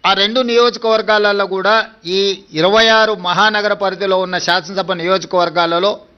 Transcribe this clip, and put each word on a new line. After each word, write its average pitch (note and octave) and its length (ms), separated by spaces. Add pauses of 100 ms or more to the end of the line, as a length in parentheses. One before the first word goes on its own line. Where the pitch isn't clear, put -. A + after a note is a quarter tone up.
ఆ F3+ 60 (120)
రెండు A3+ 180 (100)
నియోజకవర్గాలలో G#3+ 920 (100)
కూడా F#3+ 200 (420)
ఈ G3 40 (400)
ఇరవై G#3 240 (140)
ఆరు A3 140 (160)
మహానగర G#3 440 (120)
పరిధిలో F#3+ 320 (100)
ఉన్న F3+ 100 (120)
శాసనసభ F#3 520
నియోజకవర్గాలలో F3 920 (260)